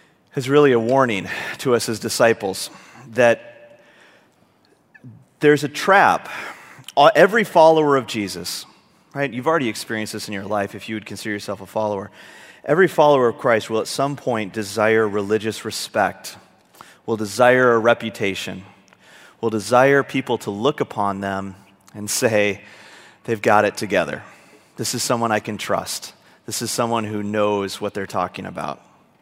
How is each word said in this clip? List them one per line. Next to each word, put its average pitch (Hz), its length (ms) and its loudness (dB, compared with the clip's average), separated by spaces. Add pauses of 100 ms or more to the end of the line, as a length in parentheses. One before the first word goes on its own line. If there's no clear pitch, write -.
(360)
as 127 120 -6
really 143 240 6
a 117 80 4
warning 113 480 2 (300)
to 131 160 0
us 117 160 0
as 110 100 -4
disciples 107 720 0 (380)
that 117 720 0 (1600)
there's 147 240 4
a 147 40 -4
trap. 151 600 4 (680)
Uh, 143 200 8
every 190 280 4
follower 156 540 4
of 123 80 -2
Jesus, 90 640 -8 (480)
right? 139 180 -4
You've 123 140 -4
already 160 200 0
experienced 110 460 -8
this 107 140 -10
in 107 80 -10
your 98 80 -8
life 101 320 -4
if 98 120 -16
you 110 80 -8
would 104 120 -10
consider 107 240 -10
yourself 101 280 -8
a 98 60 -16
follower. 104 460 -4 (520)
Every 170 240 2
follower 147 400 4
of 113 120 -2
Christ 113 320 0
will 110 80 0
at 104 80 -4
some 139 280 -4
point 110 380 -4
desire 107 560 0
religious 104 560 -4
respect, - 720 -4 (680)
will 117 100 -2
desire 123 560 4
a 117 60 4
reputation, 107 840 -2 (760)
will 117 80 0
desire 123 540 4
people 131 360 -4
to - 120 -8
look 117 280 -2
upon 101 420 -4
them 98 340 -6 (400)
and 104 160 -10
say, 104 500 0 (600)
"They've 110 180 -6
got 104 240 4
it 101 100 -2
together. 90 460 -2 (560)
This - 160 -8
is 120 80 -6
someone 117 300 -2
I 107 80 2
can 104 180 -10
trust. - 560 -6 (320)
This - 160 -8
is 117 100 -6
someone 117 320 -2
who 104 200 -8
knows 104 560 -2
what 101 140 -6
they're 98 120 -6
talking 95 400 -6
about." 76 360 -10 (400)